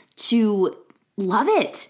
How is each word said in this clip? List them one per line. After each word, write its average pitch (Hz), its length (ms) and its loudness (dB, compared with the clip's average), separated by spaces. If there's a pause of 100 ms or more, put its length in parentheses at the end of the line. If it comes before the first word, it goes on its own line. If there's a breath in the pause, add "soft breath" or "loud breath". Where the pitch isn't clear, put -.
(160 loud breath)
to 208 600 0 (400)
love 202 320 -2
it, - 420 -2